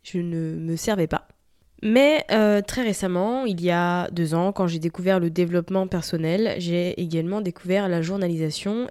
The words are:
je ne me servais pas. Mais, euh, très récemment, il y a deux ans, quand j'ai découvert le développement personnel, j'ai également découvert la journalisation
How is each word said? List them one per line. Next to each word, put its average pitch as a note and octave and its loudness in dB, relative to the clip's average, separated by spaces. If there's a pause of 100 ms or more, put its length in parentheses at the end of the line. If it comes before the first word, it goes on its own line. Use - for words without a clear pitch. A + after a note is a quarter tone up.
je - -6
ne E3 -4
me E3 -4
servais F3 0
pas. - -6 (540)
Mais, C4+ 4
euh, G#3 6
très A3+ -4
récemment, G#3 0
il F3+ -2
y F3 2
a F3 0
deux E3 0
ans, F3+ 2
quand F#3+ 0
j'ai E3 -2
découvert F3+ 0
le E3+ 2
développement F3 0
personnel, F3 -2
j'ai F3 -2
également E3+ -2
découvert F#3+ -2
la E3+ 0
journalisation F3 -2